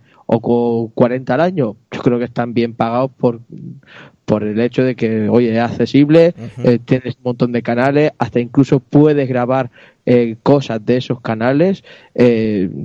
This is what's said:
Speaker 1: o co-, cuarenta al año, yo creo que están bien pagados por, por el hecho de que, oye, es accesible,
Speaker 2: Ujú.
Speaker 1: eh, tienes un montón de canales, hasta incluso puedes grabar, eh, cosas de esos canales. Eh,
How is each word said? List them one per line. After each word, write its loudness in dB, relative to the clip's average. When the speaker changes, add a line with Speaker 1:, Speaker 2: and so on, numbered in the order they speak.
Speaker 1:
o 0
co-, 0
cuarenta 0
al 0
año, -2
yo -12
creo 0
que -4
están -6
bien -2
pagados -2
por, -2
por -2
el -4
hecho -2
de -2
que, -2
oye, 2
es 0
accesible, 2
Speaker 2:
Ujú. -6
Speaker 1:
eh, 4
tienes -2
un -20
montón -2
de -2
canales, 0
hasta -2
incluso 0
puedes 2
grabar, -2
eh, 2
cosas 0
de 0
esos -6
canales. 0
Eh, 2